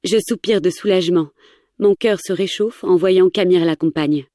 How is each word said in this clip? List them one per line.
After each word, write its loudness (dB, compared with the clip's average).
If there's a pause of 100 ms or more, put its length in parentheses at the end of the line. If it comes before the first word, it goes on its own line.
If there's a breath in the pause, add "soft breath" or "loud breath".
Je 0
soupire -2
de 0
soulagement. 0 (480 soft breath)
Mon 2
cœur -2
se -6
réchauffe -4
en 4
voyant 4
qu'Amir 2
l'accompagne. -2